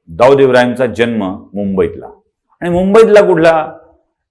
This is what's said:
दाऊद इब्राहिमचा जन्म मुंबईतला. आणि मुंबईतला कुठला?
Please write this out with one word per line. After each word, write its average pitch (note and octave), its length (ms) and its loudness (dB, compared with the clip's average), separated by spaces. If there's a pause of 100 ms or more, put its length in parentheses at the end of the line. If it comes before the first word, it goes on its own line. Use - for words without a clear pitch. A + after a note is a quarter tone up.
दाऊद B2+ 340 2
इब्राहिमचा B2 440 0
जन्म A2+ 380 -4 (300)
मुंबईतला. F#2+ 540 -6 (540)
आणि - 80 -6
मुंबईतला G3+ 520 2
कुठला? E3 520 0 (580)